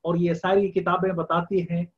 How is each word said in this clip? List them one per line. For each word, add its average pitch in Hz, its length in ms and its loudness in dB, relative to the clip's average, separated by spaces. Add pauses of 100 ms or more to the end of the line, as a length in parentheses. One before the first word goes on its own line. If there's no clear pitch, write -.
और 170 120 0
ये 170 180 2
सारी 196 340 2
किताबें 180 460 0
बताती 170 560 -2
हैं 175 140 -2 (120)